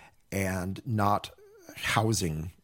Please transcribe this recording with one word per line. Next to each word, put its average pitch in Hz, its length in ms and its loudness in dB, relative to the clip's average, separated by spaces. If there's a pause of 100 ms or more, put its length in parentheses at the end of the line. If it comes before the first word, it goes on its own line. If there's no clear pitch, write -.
(320)
and 95 540 -2
not 104 460 2 (440)
housing, 90 760 0 (120)